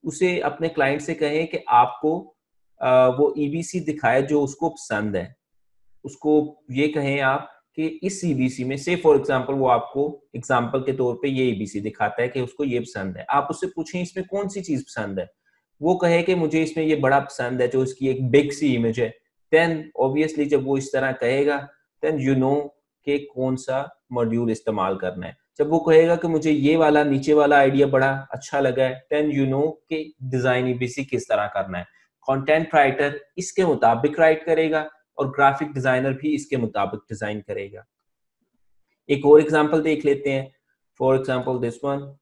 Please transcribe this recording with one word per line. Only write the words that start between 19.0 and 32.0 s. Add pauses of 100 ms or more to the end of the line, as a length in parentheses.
है, (360)
then (180)
obviously
जब
वो
इस
तरह
कहेगा, (360)
then
you
know (360)
कि
कौन
सा
module
इस्तेमाल
करना
है। (220)
जब
वो
कहेगा
कि
मुझे
ये
वाला,
नीचे
वाला
idea
बड़ा
अच्छा
लगा
है,
then
you
know (160)
कि
design
ईबीसी
किस
तरह
करना
है। (440)